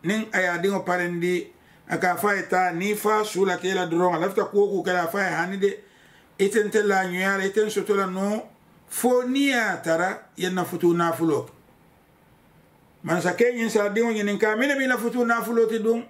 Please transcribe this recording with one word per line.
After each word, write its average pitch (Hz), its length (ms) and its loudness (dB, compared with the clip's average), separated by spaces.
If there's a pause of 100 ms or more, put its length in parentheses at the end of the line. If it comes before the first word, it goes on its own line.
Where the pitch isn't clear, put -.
Nin 214 300 -2
a 196 80 0
ye 185 80 0
a 175 100 -2
diŋo 190 260 0
parendi, 175 640 -2 (380)
a 165 100 -4
ka 180 180 0
fo 208 120 0
a 202 80 2
ye 180 120 -4
taa, 185 240 2
ni 196 220 -2
fa 214 300 0
su 196 200 -2
la 180 120 0
ke 185 180 -2
la 180 120 0
doroŋ, 170 280 2
a 156 40 -2
lafita 190 260 0
kuwo 202 260 2
k'u 185 160 -2
kɛ 185 60 0
la, 180 120 2
a 165 40 -4
fo 196 100 -4
a - 40 0
ye 160 120 -2
hani 180 240 -2
de, 196 200 0 (600)
ite 202 260 2
nte 214 180 2
la 196 220 2
ɲuya 190 340 0
la, 190 60 -2
ite 196 220 0
nsoto 202 300 0
la 196 100 2
nɔ, 196 360 -2 (460)
fo 247 380 2
ni 277 260 2
a 214 300 0
tara, 165 400 0 (140)
ye 180 140 -4
na 185 140 -2
futu 170 300 2
naafulo. 165 540 0 (1600)
Mansakɛ 180 520 2
ɲin 226 140 0
sa 208 180 2
diŋo 226 240 0
ɲininka, 214 440 0
mine 277 220 0
bi 262 80 0
na 254 100 2
futu 233 280 0
naafulo 226 420 2
ti 220 120 -2
duŋ? 233 320 0